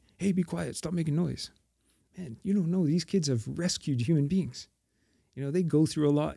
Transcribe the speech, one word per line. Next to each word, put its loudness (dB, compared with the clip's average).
"Hey, 0
be 0
quiet, -6
stop -6
making 0
noise." -2
Man, -12
you 0
don't 2
know, 2
these 2
kids 0
have 0
rescued -2
human 4
beings. -2
You -8
know, -4
they 0
go 4
through 2
a 4
lot -2